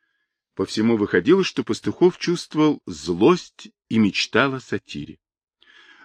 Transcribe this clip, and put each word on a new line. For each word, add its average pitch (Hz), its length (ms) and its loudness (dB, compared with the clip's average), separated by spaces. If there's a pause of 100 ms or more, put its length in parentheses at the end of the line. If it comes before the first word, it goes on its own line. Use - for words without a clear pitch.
(540)
По 95 100 -4
всему 113 320 0
выходило, 104 460 2
что 139 220 -4
Пастухов 117 540 0
чувствовал 156 680 -2
злость 90 840 -2 (180)
и 113 100 0
мечтал 113 560 0
о 131 60 -10
сатире. 76 580 -12 (880)